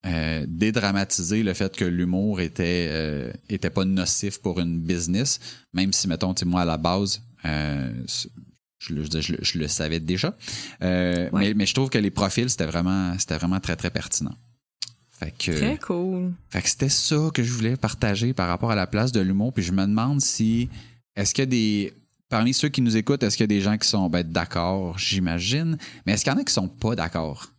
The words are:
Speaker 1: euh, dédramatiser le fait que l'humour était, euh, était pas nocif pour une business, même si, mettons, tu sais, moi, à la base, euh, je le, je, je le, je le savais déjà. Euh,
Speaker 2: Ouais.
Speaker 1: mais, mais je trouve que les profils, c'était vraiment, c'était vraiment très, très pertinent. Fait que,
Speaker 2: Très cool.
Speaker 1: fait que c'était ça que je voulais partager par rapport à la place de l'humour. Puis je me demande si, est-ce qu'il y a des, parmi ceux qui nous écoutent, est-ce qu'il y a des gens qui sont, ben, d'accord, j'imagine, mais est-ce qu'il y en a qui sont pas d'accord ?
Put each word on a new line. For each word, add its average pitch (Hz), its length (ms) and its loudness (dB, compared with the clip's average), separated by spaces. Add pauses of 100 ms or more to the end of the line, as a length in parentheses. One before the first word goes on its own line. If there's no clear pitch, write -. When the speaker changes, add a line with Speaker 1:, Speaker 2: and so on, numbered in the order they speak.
Speaker 1:
euh, 80 420 -2
dédramatiser 98 920 0
le 98 100 0
fait 95 240 -2
que - 80 0
l'humour 90 560 0
était, 87 500 0
euh, 76 420 -4 (160)
était 92 220 -2
pas 95 140 0
nocif 95 540 0
pour 90 200 -2
une 85 220 -2
business, 87 580 0 (360)
même 95 180 2
si, - 160 0
mettons, 90 260 0
tu - 60 -2
sais, 90 60 0
moi, 90 160 2
à - 20 4
la 80 140 0
base, 92 440 0 (220)
euh, 73 480 -2 (880)
je - 160 -8
le, 76 100 -4
je, 78 160 -2
je 76 120 -4
le, - 100 -4
je - 160 -2
le 76 100 -2
savais 80 320 -2
déjà. 92 340 -2 (480)
Euh, 90 480 2
Speaker 2:
Ouais. 101 180 2
Speaker 1:
mais, 107 60 0
mais 101 120 2
je - 80 -2
trouve 135 160 2
que 120 80 0
les 101 120 2
profils, 113 400 0
c'était - 160 0
vraiment, 90 520 0
c'était - 180 -2
vraiment 90 240 0
très, - 160 -2
très - 140 -4
pertinent. - 440 -4 (760)
Fait 76 260 -8
que, - 200 -2
Speaker 2:
Très 233 220 0
cool. 180 560 -2 (160)
Speaker 1:
fait - 100 -2
que - 80 0
c'était 139 220 0
ça 156 420 2
que 123 100 0
je 117 80 0
voulais 117 280 0
partager 110 560 0
par 87 140 0
rapport 87 220 0
à 110 40 4
la 92 120 2
place 120 260 2
de 113 80 4
l'humour. 98 340 2
Puis 104 80 0
je 87 100 0
me 95 140 4
demande 120 340 2
si, 117 480 2 (480)
est-ce 101 160 0
qu'il - 100 0
y 135 40 2
a 131 40 -2
des, 107 440 2 (340)
parmi 120 240 2
ceux 147 160 2
qui 135 140 2
nous 113 160 4
écoutent, 135 240 2
est-ce 107 160 2
qu'il 113 60 4
y 104 60 2
a 104 80 6
des 98 40 2
gens 104 160 2
qui - 100 0
sont, 95 220 2
ben, 87 120 2
d'accord, 87 760 -2
j'imagine, 98 800 0 (260)
mais 95 80 0
est-ce 104 120 0
qu'il 139 100 2
y - 20 2
en - 20 2
a 277 60 -2
qui - 80 0
sont 95 160 0
pas 110 260 -2
d'accord ? 80 640 -4